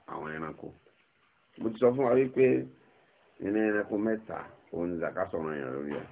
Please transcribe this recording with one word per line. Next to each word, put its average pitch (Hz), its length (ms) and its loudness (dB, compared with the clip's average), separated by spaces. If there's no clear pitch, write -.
àwọn 78 280 -10
ẹranko. 78 360 -8
Mo - 120 -4
ti 110 80 -8
sọ 123 120 6
fún 131 160 2
wa 120 80 6
wípé 131 320 6
nínú 98 200 0
ẹranko 107 380 0
mẹ́ta, 110 400 -2
òun 85 200 -4
ni 87 100 -4
zaka 80 280 -4
sọ̀rọ̀ 80 280 -4
yàn 67 200 -6
lórí 71 200 -6
ẹ̀. 67 180 -8